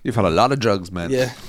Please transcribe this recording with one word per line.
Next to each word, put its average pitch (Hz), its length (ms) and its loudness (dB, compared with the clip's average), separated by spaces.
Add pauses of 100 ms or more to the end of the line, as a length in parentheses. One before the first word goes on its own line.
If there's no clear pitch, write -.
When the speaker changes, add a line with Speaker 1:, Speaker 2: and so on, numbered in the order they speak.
Speaker 1:
You've 113 120 -4
had 104 100 2
a 87 40 2
lot 107 220 4
of 139 80 -2
drugs, 98 320 -2
man. 85 180 -6
Speaker 2:
Yeah. 127 220 -2 (180)